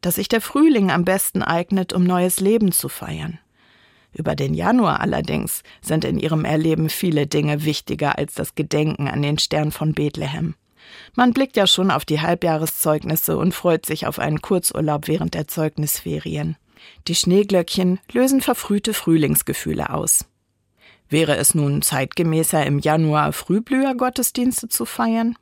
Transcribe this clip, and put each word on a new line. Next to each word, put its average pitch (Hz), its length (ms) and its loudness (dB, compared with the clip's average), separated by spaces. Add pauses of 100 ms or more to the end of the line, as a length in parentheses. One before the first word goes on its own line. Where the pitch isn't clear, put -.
dass 175 140 -2
sich 196 120 -4
der 226 140 2
Frühling 277 500 4
am 170 120 2
besten 190 380 0
eignet, 185 520 -2
um 180 100 2
neues 180 360 2
Leben 202 320 4
zu - 180 -4
feiern. 160 500 -10 (720)
Über 151 220 -4
den 139 180 -2
Januar 180 460 2
allerdings - 640 -4 (180)
sind 156 240 -2
in 135 140 -2
ihrem 156 260 0
Erleben 160 440 0
viele 151 360 0
Dinge 147 400 -2
wichtiger 147 540 -2
als 143 160 -6
das 156 180 -8
Gedenken 151 540 -2
an 143 160 -2
den 147 160 -2
Stern 151 320 -2
von 156 220 -2
Bethlehem. 151 600 -4 (600)
Man 247 160 4
blickt 269 240 0
ja 196 120 4
schon 190 240 4
auf 147 140 0
die 151 160 0
Halbjahreszeugnisse 160 1160 0
und 170 160 0
freut - 320 0
sich - 220 -4
auf - 100 -6
einen 151 240 -2
Kurzurlaub 156 680 -2
während 160 280 -2
der 151 120 -4
Zeugnisferien. 156 1080 -4 (500)
Die 165 80 -2
Schneeglöckchen 185 840 2 (120)
lösen 262 300 4
verfrühte 214 540 -2
Frühlingsgefühle 151 960 0
aus. - 340 -2 (840)
Wäre 151 300 2
es 127 160 2
nun 147 300 0
zeitgemäßer, 156 840 0
im 143 140 2
Januar 151 520 2
Frühblühergottesdienste 247 1400 -2
zu - 160 -4
feiern? 226 560 -2